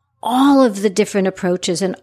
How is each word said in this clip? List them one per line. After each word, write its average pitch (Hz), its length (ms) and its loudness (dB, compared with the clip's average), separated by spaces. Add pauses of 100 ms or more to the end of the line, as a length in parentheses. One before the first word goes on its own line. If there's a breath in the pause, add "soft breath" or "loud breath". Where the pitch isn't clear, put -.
(240)
all 269 400 4
of 196 200 0
the 214 60 2
different 196 380 -2
approaches 180 540 -4
and 185 200 -4